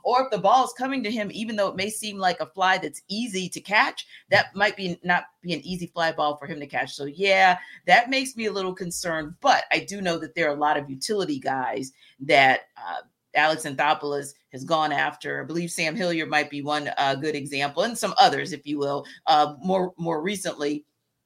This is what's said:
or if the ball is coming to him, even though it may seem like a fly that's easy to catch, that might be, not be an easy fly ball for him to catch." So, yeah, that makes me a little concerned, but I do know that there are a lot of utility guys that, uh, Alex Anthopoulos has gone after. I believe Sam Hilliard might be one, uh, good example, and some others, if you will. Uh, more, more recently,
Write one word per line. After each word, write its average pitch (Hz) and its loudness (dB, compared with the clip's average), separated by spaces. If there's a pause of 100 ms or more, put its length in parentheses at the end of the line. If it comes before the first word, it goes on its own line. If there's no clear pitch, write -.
or 247 4
if 262 -6
the 208 0
ball 226 6
is 240 -6
coming 262 -4
to 208 -4
him, 208 -4
even 220 -6
though 196 2
it - -8
may 190 -2
seem 214 -8
like 180 0
a 156 -6
fly 190 2
that's 170 -8
easy 196 -4
to - -10
catch, 220 0 (240)
that 196 2
might 202 0
be, 185 -4
not 180 2 (180)
be 175 -4
an 147 -4
easy 180 -8
fly 165 -2
ball 147 0
for 139 -14
him 151 -10
to 139 -12
catch." 135 -4
So, 143 -8
yeah, 190 4 (280)
that 233 6
makes 262 -2
me 226 -2
a 196 -2
little 190 -4
concerned, 170 -6
but 247 4
I 160 2
do 202 -8
know 170 0
that 160 -12
there 160 0
are 143 0
a 143 -4
lot 151 2
of 143 -6
utility 156 -2
guys 131 -4 (280)
that, 135 6 (160)
uh, 90 -8 (340)
Alex 156 2
Anthopoulos 143 -2 (160)
has 131 -12
gone 156 2
after. 143 -4
I 135 -10
believe 170 -4
Sam 160 -2
Hilliard 170 -2
might 151 0
be 143 -8
one, 147 -2
uh, 139 2
good 151 -4
example, 143 -2
and 233 -4
some 190 -4
others, 147 4
if 143 -10
you 147 -4
will. 139 -2 (200)
Uh, 151 6
more, 185 0
more 165 -4
recently, 156 -4 (420)